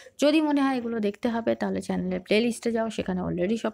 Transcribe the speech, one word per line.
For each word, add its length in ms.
যদি 200
মনে 200
হয় 160
এগুলো 220
দেখতে 300
হবে, 260
তাহলে 260
চ্যানেলের 380
প্লেলিস্টে 520
যাও, 180
সেখানে 320
already 360
সব 160